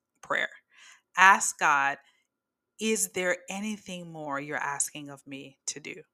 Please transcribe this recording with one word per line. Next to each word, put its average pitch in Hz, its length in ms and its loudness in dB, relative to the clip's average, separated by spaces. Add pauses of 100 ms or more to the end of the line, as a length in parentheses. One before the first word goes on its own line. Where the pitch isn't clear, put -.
(200)
prayer. - 300 -2 (680)
Ask 196 420 6
God, 143 420 2 (800)
"Is 214 320 0
there 185 360 -2
anything 190 640 -8
more 147 300 -6
you're 147 160 -6
asking 143 540 -6
of 139 180 -18
me 139 380 -16
to - 120 -6
do? 151 240 -14 (120)